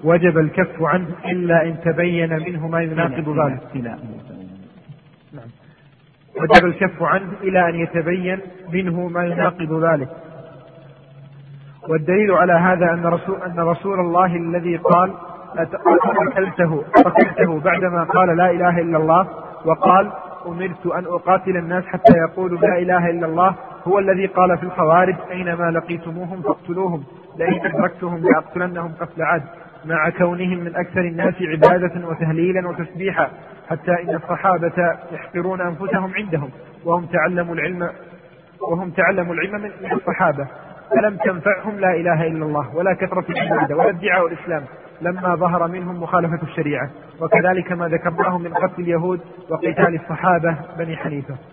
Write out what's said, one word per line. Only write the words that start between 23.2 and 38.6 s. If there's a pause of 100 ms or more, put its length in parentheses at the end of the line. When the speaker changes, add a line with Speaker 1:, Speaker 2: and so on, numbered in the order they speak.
Speaker 1:
الله"، (280)
هو
الذي
قال
في
الخوارج: (160)
"أينما
لقيتموهم
فاقتلوهم، (360)
لئن
أدركتهم
لأقتلنهم
قتل
عاد"، (420)
مع
كونهم
من
أكثر
الناس
عبادة
وتهليلا
وتسبيحا، (400)
حتى
إن
الصحابة (140)
يحقرون
أنفسهم
عندهم، (360)
وهم
تعلموا
العلم، (720)